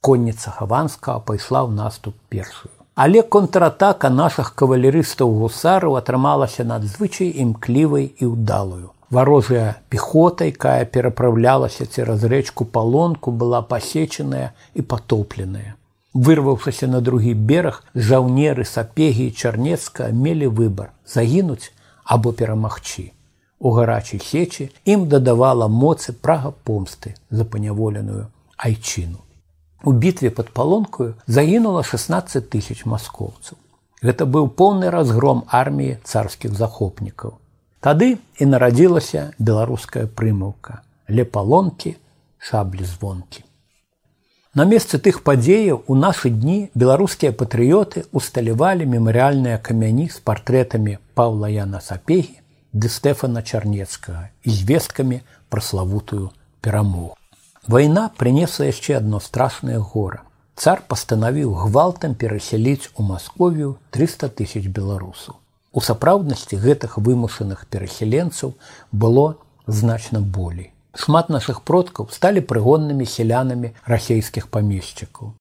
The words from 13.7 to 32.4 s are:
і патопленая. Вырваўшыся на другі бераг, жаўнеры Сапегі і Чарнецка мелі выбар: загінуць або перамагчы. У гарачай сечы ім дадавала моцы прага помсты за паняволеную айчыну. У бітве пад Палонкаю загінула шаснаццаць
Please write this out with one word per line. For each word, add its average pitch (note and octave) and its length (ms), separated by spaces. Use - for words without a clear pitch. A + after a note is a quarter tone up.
і - 80
патопленая. G#2 960
Вырваўшыся C3+ 720
на B2+ 160
другі A#2+ 300
бераг, C3+ 500
жаўнеры B2+ 720
Сапегі B2 640
і A2 80
Чарнецка A#2+ 760
мелі C#3+ 360
выбар: G#2+ 440
загінуць C#3 680
або A#2 280
перамагчы. A2 800
У A#2 160
гарачай A2+ 480
сечы D#3 480
ім F#3+ 280
дадавала B2 560
моцы C3 480
прага D3+ 480
помсты G#2 540
за A2 160
паняволеную G#2 880
айчыну. F#2 640
У C#3+ 100
бітве C3+ 380
пад - 220
Палонкаю C#3+ 640
загінула E3+ 560
шаснаццаць - 720